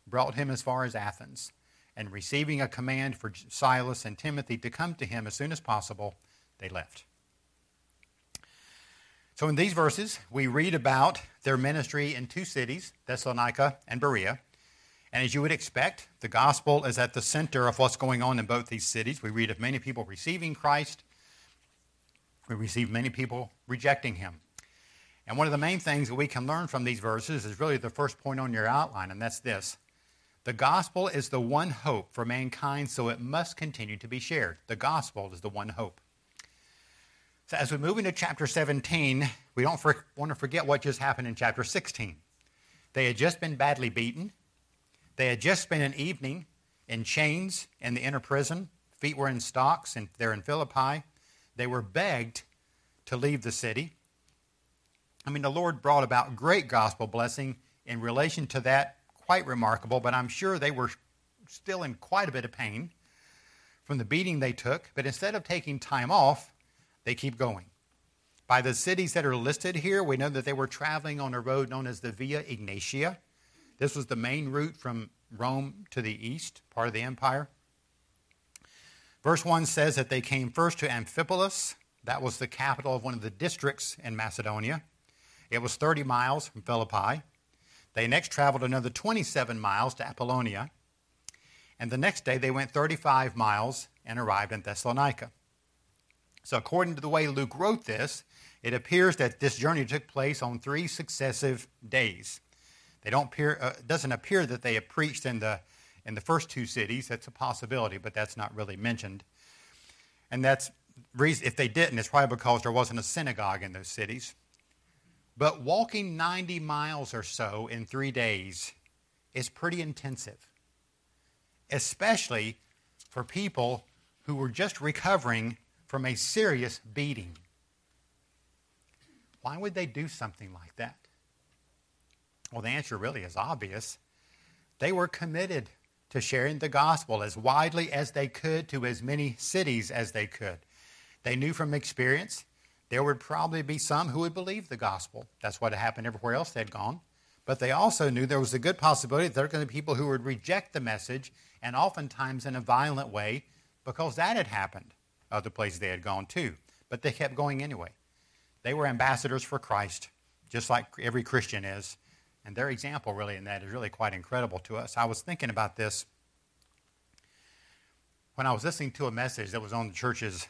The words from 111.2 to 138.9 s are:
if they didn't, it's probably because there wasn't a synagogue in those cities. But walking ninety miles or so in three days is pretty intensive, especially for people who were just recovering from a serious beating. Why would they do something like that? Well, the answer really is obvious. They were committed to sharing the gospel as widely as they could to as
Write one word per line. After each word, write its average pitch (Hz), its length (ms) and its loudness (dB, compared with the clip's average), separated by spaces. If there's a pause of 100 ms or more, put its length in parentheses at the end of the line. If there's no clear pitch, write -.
if - 100 0
they 135 120 2
didn't, 131 320 2
it's 110 100 -4
probably 135 260 4
because 120 260 2
there 120 100 0
wasn't 117 280 2
a 107 40 -4
synagogue 104 600 -2
in 95 100 -10
those 95 140 -12
cities. 113 480 -6 (1040)
But 151 220 4
walking 185 560 0
ninety 175 420 0
miles 151 540 -2
or 113 100 -4
so 110 440 -4
in 113 180 -6
three 135 260 -2
days 101 640 -2 (600)
is 127 140 -4
pretty 170 340 -4
intensive, 135 680 -10 (1200)
especially 127 880 0 (520)
for 123 140 -4
people 127 640 -2 (380)
who 147 120 -4
were 135 140 0
just 165 320 -2
recovering 123 760 2 (300)
from 135 180 -2
a 127 100 0
serious 139 640 0 (120)
beating. 117 440 -4 (2000)
Why 143 160 -8
would 196 180 -4
they 180 100 0
do 143 240 -6
something 104 440 -10
like 87 220 -20
that? 117 220 -8 (1500)
Well, 117 100 -8
the 110 60 -6
answer 131 300 -2
really 117 240 -4
is 90 160 -10
obvious. 107 600 -4 (800)
They 165 120 2
were 180 160 2
committed 165 640 -4 (400)
to 135 100 -2
sharing 139 400 0
the 151 80 -2
gospel 139 560 4
as 104 140 -6
widely 156 560 4
as 139 180 -2
they 139 160 0
could 160 420 -2
to 131 160 -2
as 123 160 -2